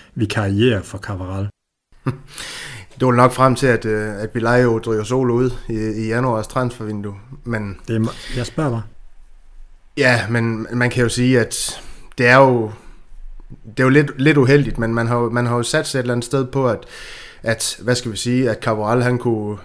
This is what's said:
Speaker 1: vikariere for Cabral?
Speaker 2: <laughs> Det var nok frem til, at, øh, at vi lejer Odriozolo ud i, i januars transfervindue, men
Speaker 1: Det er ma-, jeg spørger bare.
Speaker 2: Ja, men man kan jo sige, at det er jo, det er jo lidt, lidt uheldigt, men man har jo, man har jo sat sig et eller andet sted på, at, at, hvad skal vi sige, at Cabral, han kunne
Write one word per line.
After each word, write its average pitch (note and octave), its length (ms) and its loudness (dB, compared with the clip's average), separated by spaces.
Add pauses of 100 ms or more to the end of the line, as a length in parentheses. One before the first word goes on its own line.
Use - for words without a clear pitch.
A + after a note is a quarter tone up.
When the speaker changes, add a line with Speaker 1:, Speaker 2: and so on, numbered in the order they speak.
(140)
Speaker 1:
vikariere G#2 680 0
for - 160 -12
Cabral? G2 500 -8 (580)
Speaker 2:
<laughs> D3 60 -2 (880)
Det B2+ 60 2
var B2+ 60 4
nok B2 200 6
frem C3 220 4
til, C3+ 120 0
at, A#2 180 2
øh, G#2+ 380 -2
at G#2+ 120 -6
vi A#2 60 -2
lejer B2 260 4
Odriozolo A#2 680 0
ud B2 160 2 (180)
i, A2 340 -2
i A2 60 -2
januars A2+ 380 0
transfervindue, G#2+ 680 -6 (300)
men G#2+ 320 -4 (120)
Speaker 1:
Det A2+ 80 0
er A2 40 2
ma-, - 360 -4
jeg A#2+ 100 -4
spørger D#3 240 -2
bare. A2+ 120 -4 (1160)
Speaker 2:
Ja, B2 320 2
men A2+ 420 -2
man B2 180 0
kan B2 120 0
jo A#2 60 2
sige, B2 320 2
at - 420 -4 (360)
det B2 80 4
er B2 100 8
jo, B2 340 6 (960)
det A2 140 -6
er B2+ 40 4
jo C3 40 6
lidt, C#3+ 320 4
lidt C#3+ 160 4
uheldigt, C#3 420 4
men A2+ 160 0
man A#2 120 0
har A#2+ 120 0
jo, A#2 120 0
man A#2+ 160 0
har A#2+ 100 0
jo A#2+ 60 0
sat D#3 240 -2
sig - 120 -2
et B2 40 0
eller A#2+ 120 0
andet A#2+ 100 -2
sted C3+ 200 0
på, C3 240 0
at, G2+ 100 0 (640)
at, - 400 -4
hvad A#2+ 120 2
skal A#2 180 -4
vi G2 40 -8
sige, B2 340 0
at - 120 -4
Cabral, A2 400 0
han B2 160 2
kunne G#2+ 460 -2